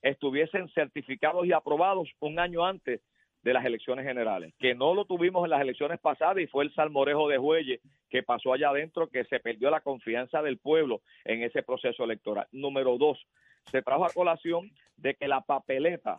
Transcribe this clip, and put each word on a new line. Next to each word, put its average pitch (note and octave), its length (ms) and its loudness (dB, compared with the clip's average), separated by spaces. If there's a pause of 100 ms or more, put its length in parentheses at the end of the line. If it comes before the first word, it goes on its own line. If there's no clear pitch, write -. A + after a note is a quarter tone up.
estuviesen D3 680 -2
certificados D3+ 760 -2
y F3+ 60 2
aprobados E3 560 2 (100)
un D3+ 220 -4
año F3 260 0
antes D#3 360 -4 (420)
de A#2+ 80 2
las B2+ 120 2
elecciones B2+ 400 -4
generales, A2 540 -4
que B2+ 160 2
no C#3 200 2
lo G3+ 100 0
tuvimos F3+ 400 0
en E3+ 60 -2
las C#3+ 100 4
elecciones C3+ 400 -2
pasadas D#3+ 380 2
y E3 100 -2
fue C#3 160 0
el D3 100 -6
salmorejo D3 540 2
de C#3+ 100 2
Jueyes C#3 420 0 (280)
que B2+ 160 -2
pasó B2 280 0
allá C#3+ 180 2
adentro, D#3+ 380 -2
que B2 180 -4
se B2+ 120 -2
perdió A#2 320 0
la D#3 120 0
confianza B2+ 600 -4
del C#3 160 -4
pueblo C#3+ 440 2 (220)
en A#2 200 -2
ese B2+ 180 -2
proceso B2+ 400 -4
electoral. G#2 480 -4
Número C3+ 480 0
dos, D3 200 2 (520)
se C3 120 0
trajo D3 240 2
a - 60 0
colación E3+ 600 -2 (240)
de C3+ 180 -2
que C#3 140 -6
la C3+ 140 0
papeleta C3+ 760 -2